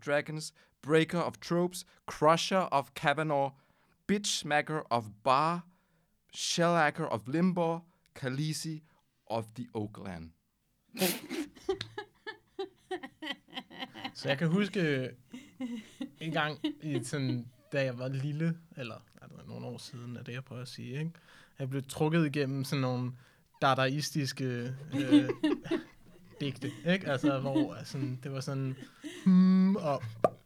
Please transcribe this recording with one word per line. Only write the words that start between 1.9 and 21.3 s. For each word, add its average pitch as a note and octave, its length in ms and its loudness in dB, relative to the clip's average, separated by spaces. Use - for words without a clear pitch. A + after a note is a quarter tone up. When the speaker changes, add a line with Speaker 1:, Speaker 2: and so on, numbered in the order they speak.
Speaker 1:
crusher D#3+ 500 4
of C#3 240 2
Kavanaugh, D3 560 0
bitch G#3 320 0
smacker D3 500 0
of A#2 160 2
Barr, D#3 380 4
shellacker E3 680 2
of G#2+ 220 -4
Limbaugh, E3 540 2
Khaleesi D3+ 680 -4
of A2+ 200 -2
the B2 180 -10
Oakland." G2 580 -8
Speaker 2:
Så - 160 -8
jeg C#3 80 2
kan E3 100 2
huske E3 600 2
en E3 120 -6
gang D3+ 280 0
i C#3 220 -2
sådan, B2+ 420 -2
da C#3 120 0
jeg B2 160 -2
var B2+ 80 -4
lille, D3 500 -2
eller A2+ 180 -8
er - 60 -20
det - 200 -18
nogle A#2+ 180 -10
år B2 120 -10
siden, A#2+ 400 -12
er A2+ 60 -12
det, A#2 100 -12
jeg C3 100 -10
prøver A#2+ 180 -12
at B2+ 60 -12
sige, A#2+ 320 -10
ikke? D#3+ 120 -4